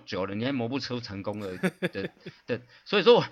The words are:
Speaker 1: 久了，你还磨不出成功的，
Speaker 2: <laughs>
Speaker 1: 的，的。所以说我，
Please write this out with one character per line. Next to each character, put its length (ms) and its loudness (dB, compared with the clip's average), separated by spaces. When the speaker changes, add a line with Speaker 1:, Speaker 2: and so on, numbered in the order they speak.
Speaker 1:
久 220 -4
了， 80 -6
你 100 -4
还 60 -2
磨 160 -2
不 120 -4
出 200 -6
成 240 -10
功 160 -6
的， 180 -8
Speaker 2:
<laughs> 320 -2
Speaker 1:
的， 220 -8
的。 160 -4
所 140 0
以 40 0
说 120 10
我， 160 4